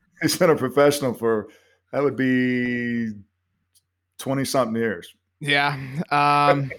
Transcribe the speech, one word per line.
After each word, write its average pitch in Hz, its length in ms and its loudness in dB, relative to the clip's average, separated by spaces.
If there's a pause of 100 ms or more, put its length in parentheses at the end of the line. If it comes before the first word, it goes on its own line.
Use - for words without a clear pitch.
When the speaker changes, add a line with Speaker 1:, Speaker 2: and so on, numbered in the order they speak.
Speaker 1:
<laughs> - 220 -14
he's 156 140 0
been 180 140 4
a 147 60 4
professional 135 580 2
for, 113 340 -2 (440)
that 131 100 -2
would 131 140 0
be 123 920 0 (1080)
twenty-something 131 580 -2
years. 107 380 -4 (260)
Speaker 2:
Yeah. 143 380 0 (320)
Um, 147 680 2